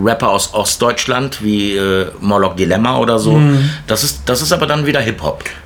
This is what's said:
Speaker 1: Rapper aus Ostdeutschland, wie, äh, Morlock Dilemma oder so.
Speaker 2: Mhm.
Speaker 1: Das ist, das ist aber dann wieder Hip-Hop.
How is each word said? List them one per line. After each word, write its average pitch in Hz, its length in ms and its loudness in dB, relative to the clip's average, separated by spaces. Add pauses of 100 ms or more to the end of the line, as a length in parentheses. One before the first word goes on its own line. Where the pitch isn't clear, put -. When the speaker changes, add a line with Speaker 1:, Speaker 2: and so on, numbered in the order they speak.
Speaker 1:
Rapper 117 280 2
aus 98 260 -2
Ostdeutschland, 123 880 -2
wie, 101 320 0
äh, 95 320 0 (140)
Morlock 98 360 2
Dilemma 101 400 2
oder 117 220 2
so. 110 140 2
Speaker 2:
Mhm. 143 360 4 (160)
Speaker 1:
Das 110 180 0
ist, - 220 -4
das 123 160 0
ist 156 120 -2
aber 165 120 0
dann 147 220 0
wieder 143 140 0
Hip-Hop. - 420 -4 (220)